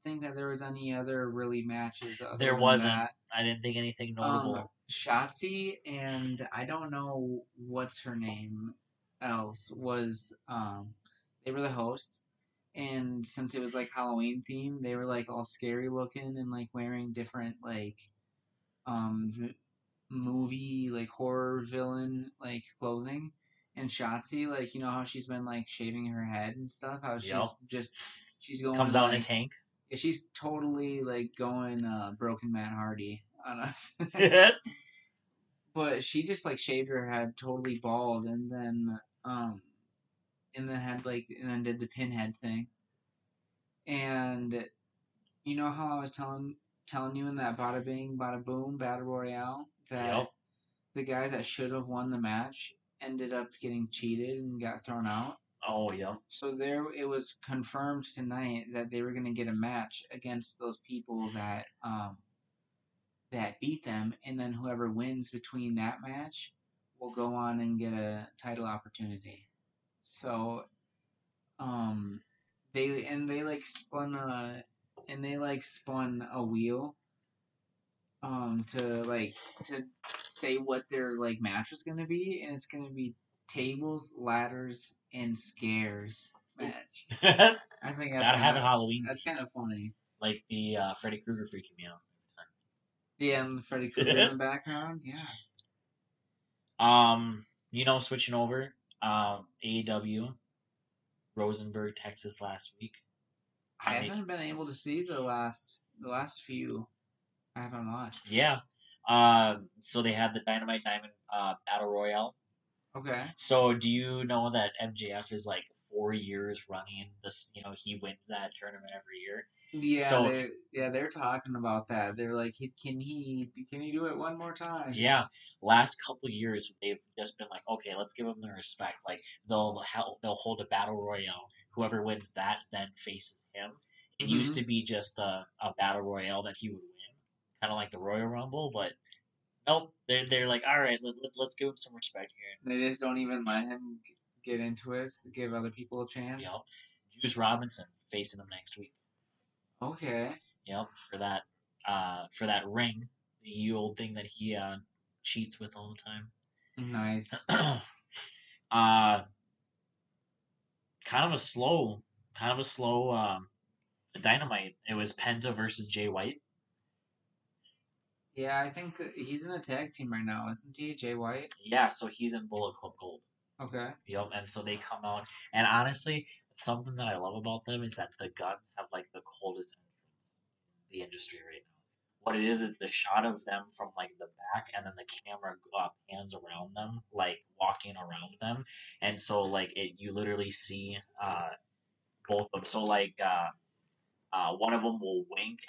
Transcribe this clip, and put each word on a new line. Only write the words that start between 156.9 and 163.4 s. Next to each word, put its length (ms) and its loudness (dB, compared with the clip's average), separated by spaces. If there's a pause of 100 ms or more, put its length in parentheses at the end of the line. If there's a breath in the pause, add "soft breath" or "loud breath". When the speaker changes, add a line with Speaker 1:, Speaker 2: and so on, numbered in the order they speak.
Speaker 2:
<clears throat> 340 4 (880 loud breath)
Uh, 520 8 (1800)
kind 200 4
of 80 2
a 60 2
slow, 640 2 (320)
kind 160 0
of 80 0
a 40 0
slow, 480 2
um, 380 0 (720)